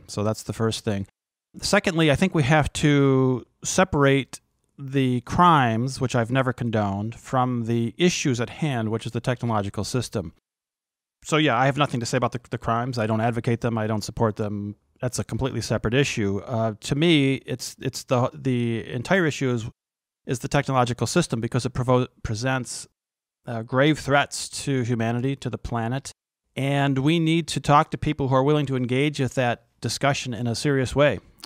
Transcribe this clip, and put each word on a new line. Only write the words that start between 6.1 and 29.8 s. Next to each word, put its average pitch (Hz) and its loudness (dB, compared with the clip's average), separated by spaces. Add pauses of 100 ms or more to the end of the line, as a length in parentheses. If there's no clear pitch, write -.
I've 117 0
never 131 2
condoned, 107 -2
from 127 -2
the 117 -2
issues 156 0
at 113 -4
hand, 120 -4
which 110 -4
is 117 -8
the 120 -4
technological 110 -2
system. 95 -6 (920)
So, 156 0
yeah, 135 4
I 127 4
have 135 2
nothing 139 0
to 113 -4
say 139 -2
about 120 0
the, 123 -8 (100)
the 120 -4
crimes. 120 -2
I 110 0
don't 110 0
advocate 117 0
them. 117 -2
I 107 0
don't 107 -2
support 110 -2
them. 104 -6 (240)
That's 127 -4
a 104 -4
completely 113 -4
separate 110 -2
issue. 110 0
Uh, 113 -4
to - -4
me, 143 2
it's, - -8
it's - -8
the, 131 0
the 120 -2
entire 175 0
issue 135 -2
is, 117 -2 (600)
is 120 -4
the - -8
technological 123 0
system 131 0
because 120 -2
it 113 -6
provo-, 127 2 (160)
presents, 123 -6 (580)
uh, 117 -8
grave 139 2
threats - 0 (160)
to 135 0
humanity, 120 -2
to 131 -8
the 110 -6
planet. 117 -6 (420)
And 139 0
we 151 2
need 160 2
to - -6
talk 147 4
to 143 -6
people 143 -2
who 131 2
are 131 4
willing 147 2
to 131 -2
engage 131 0
with 127 -2
that 120 -2 (160)